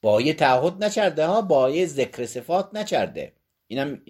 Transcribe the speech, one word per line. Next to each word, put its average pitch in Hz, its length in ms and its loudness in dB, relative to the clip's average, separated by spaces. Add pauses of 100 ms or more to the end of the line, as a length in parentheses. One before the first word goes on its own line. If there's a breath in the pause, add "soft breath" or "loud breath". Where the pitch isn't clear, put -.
بایع 113 320 2
تعهد 156 500 2
نکرده 196 420 0
ها، 196 160 0
بایع 156 440 2
ذکر 139 400 -4
صفات 170 480 -4
نکرده. 117 600 -4 (340)
اینم 135 420 -6